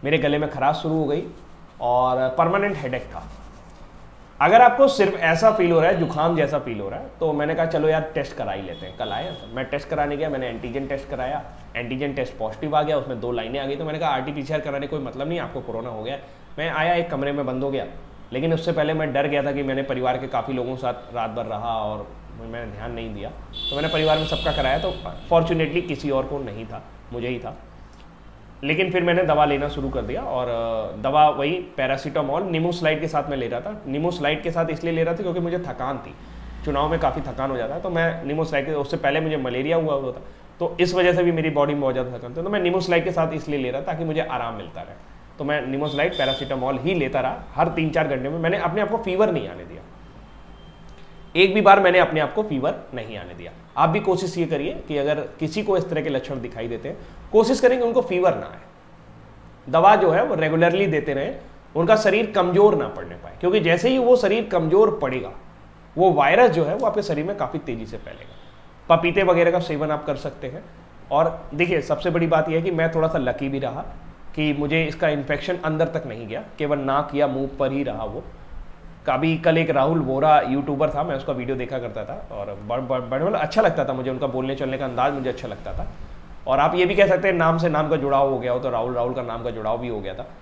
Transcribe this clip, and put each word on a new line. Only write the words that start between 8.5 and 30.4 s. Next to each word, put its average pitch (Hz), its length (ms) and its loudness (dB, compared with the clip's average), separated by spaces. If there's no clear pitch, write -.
ही 98 100 -4
लेते 87 240 -10
हैं।" 92 120 -14
कल 107 120 -6
आया, 139 260 -6
मैं 131 120 -4
test 147 240 -6
कराने 147 280 -2
गया, 156 120 -2
मैंने 131 180 -4
antigen 123 400 -6
test 139 220 -6
कराया, 131 340 -6
antigen 131 380 -4
test 131 240 -6
positive 110 380 -4
आ 151 60 4
गया, 151 160 0
उसमें 127 220 -6
दो 120 120 -4
लाइनें 117 280 -4
आ 135 60 -6
गई। 139 100 -4
तो 160 100 -6
मैंने 156 140 -4
कहा, 160 100 0
"आरटी 135 220 -2
पीसीआर 147 300 -4
कराने 139 260 -6
कोई 151 120 -4
मतलब 131 300 -6
नहीं, 170 100 -4
आपको 127 220 -8
कोरोना 120 280 -6
हो 110 140 -8
गया।" 135 140 -6
मैं 156 120 -4
आया, 156 240 0
एक 170 180 0
कमरे 139 200 -2
में 143 140 -2
बंद 127 180 -4
हो 139 80 -2
गया, 127 140 -2
लेकिन 156 200 0
उससे 165 180 -2
पहले 156 220 2
मैं 156 200 0
डर 143 140 2
गया 143 160 2
था 143 80 0
कि 139 120 -2
मैंने 135 200 -2
परिवार 131 340 0
के 127 100 -6
काफ़ी 123 260 -4
लोगों 127 220 -2
के 123 60 -10
साथ 123 340 -6
रात 113 140 -2
भर 110 160 -6
रहा 110 300 -4
और 104 320 -4
मैंने 113 300 -10
ध्यान 110 200 -10
नहीं 113 220 -8
दिया। 101 160 -8
तो 143 60 -4
मैंने 151 120 -2
परिवार 156 300 2
में 160 80 -2
सबका 156 260 -2
कराया, 135 260 0
तो 185 160 -2
fortunately 165 520 2
किसी 151 280 -4
और 135 140 0
को 143 160 -6
नहीं 113 260 -10
था, 107 180 -12
मुझे 120 140 -4
ही 123 120 -4
था। 110 180 -10
लेकिन 160 280 0
फिर 180 120 2
मैंने 175 200 4
दवा 151 220 4
लेना 143 240 0
शुरू 135 200 -4
कर 127 120 -4
दिया 123 200 -4
और, 127 260 -2